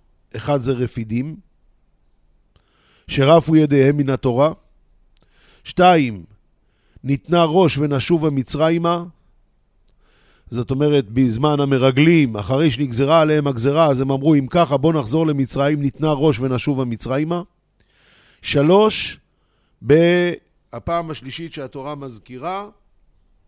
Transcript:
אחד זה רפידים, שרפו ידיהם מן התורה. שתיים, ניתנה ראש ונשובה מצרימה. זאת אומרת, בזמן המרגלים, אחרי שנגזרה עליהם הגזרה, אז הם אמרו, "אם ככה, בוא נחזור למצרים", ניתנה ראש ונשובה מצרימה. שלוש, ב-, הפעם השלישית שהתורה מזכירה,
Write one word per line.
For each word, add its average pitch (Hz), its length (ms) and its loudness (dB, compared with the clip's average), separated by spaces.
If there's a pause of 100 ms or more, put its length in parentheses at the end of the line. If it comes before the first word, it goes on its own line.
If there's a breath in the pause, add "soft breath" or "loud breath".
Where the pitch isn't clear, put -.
(380)
אחד 135 240 -4
זה 123 120 -2
רפידים, 120 640 -6 (1700)
שרפו 156 480 4
ידיהם 143 400 4
מן 139 140 -2
התורה. 135 420 0 (1120 soft breath)
שתיים, 147 600 2 (800)
ניתנה 151 400 0
ראש 160 340 2
ונשובה 151 520 -2
מצרימה. 165 720 -2 (1500)
זאת 120 200 -6
אומרת, 139 400 0
בזמן 131 500 0
המרגלים, 139 760 4
אחרי 135 340 0
שנגזרה 135 500 0
עליהם 151 260 2
הגזרה, 139 400 0
אז 135 140 2
הם 135 100 -2
אמרו, 139 240 2
"אם 139 160 2
ככה, 170 260 0
בוא 151 160 0
נחזור 151 340 -2
למצרים", 143 560 -2
ניתנה 147 300 -2
ראש 139 280 0
ונשובה 131 440 -4
מצרימה. 139 580 -6 (1000 soft breath)
שלוש, 185 800 0 (680)
ב-, 170 460 4 (400)
הפעם 165 380 -8
השלישית 147 420 -14
שהתורה 139 420 -14
מזכירה, 139 760 -14 (800)